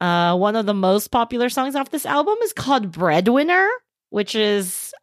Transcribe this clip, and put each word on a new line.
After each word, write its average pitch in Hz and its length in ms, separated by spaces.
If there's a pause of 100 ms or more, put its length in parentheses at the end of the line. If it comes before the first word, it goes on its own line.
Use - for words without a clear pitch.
Uh, 175 340
one 208 220
of 220 80
the 208 80
most 196 360
popular 240 380
songs 262 280
off 262 160
this 302 140
album 294 380
is 415 100
called 240 380
Breadwinner, 240 760 (420)
which 208 260
is 202 680